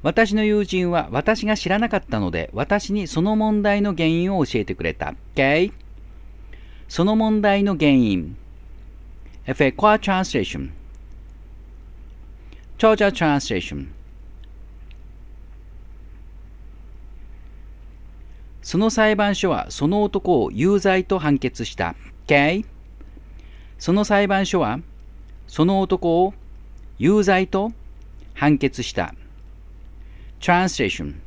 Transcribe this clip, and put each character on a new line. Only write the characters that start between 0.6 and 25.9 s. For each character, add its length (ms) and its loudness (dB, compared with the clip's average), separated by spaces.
人 260 0
は 200 0
私 360 2
が 100 2
知 140 -4
ら 80 2
な 100 2
か 80 0
っ 120 -2
た 120 0
の 100 0
で、 220 -2
私 400 0
に 160 -2
そ 140 0
の 120 2
問 280 2
題 200 4
の 120 0
原 100 0
因 300 2
を 100 4
教 160 0
え 60 0
て 80 -4
く 80 -8
れ 120 0
た。 200 -6
Okay？ 380 4
そ 180 0
の 120 2
問 240 2
題 240 4
の 120 2
原 160 6
因。 440 4
Effet 280 2
quoi 240 6
translation？Total 3000 -2
translation。 760 0
そ 160 -2
の 120 4
裁 260 4
判 180 2
所 160 0
は 200 -2
そ 180 0
の 160 2
男 400 2
を 80 -2
有 260 4
罪 260 4
と 140 0
判 200 2
決 260 -2
し 100 -10
た。 220 -2
Okay？ 380 4
そ 140 0
の 120 4
裁 240 4
判 180 4
所 140 2
は 180 0
そ 180 2
の 160 4
男 440 4